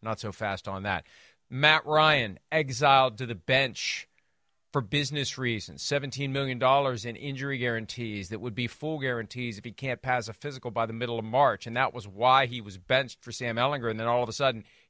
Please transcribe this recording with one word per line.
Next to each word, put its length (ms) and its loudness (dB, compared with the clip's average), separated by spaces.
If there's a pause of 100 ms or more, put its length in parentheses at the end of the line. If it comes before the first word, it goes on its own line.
Not 180 -6
so 100 -6
fast 380 -6
on 160 -6
that. 200 -2 (460)
Matt 340 4
Ryan 540 4 (140)
exiled 680 4
to 80 -6
the 80 -6
bench 720 -2 (680)
for 60 2
business 580 -2
reasons, 460 -4
seventeen 480 -2
million 260 -2
dollars 460 4
in 100 -6
injury 440 -6
guarantees 720 -4
that 100 -6
would 160 -6
be 100 -2
full 320 -6
guarantees 580 -4
if 60 -16
he 80 -12
can't 320 -6
pass 240 0
a 60 -10
physical 400 -10
by 120 2
the 80 -6
middle 240 -4
of 80 -2
March. 440 2
And 80 -6
that 180 0
was 140 -12
why 380 6
he 140 -6
was 160 -14
benched 460 0
for 80 -14
Sam 240 -4
Ehlinger. 340 0
And 120 -2
then 80 0
all 160 4
of 40 -8
a 40 -8
sudden, 320 0 (260)